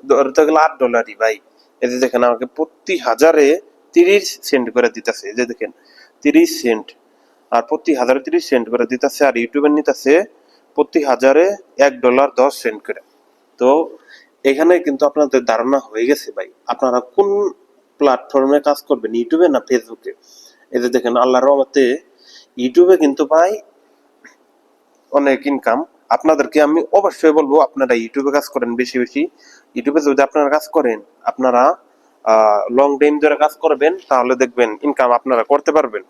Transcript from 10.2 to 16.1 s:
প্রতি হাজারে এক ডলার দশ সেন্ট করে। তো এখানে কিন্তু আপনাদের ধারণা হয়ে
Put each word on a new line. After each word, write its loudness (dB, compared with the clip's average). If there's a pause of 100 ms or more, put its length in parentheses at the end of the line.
প্রতি -2 (100)
হাজারে 4 (420)
এক 2 (120)
ডলার 2 (120)
দশ 2 (100)
সেন্ট -8
করে। -10 (600)
তো 2 (840)
এখানে 2 (120)
কিন্তু -4
আপনাদের 0 (100)
ধারণা 0
হয়ে -6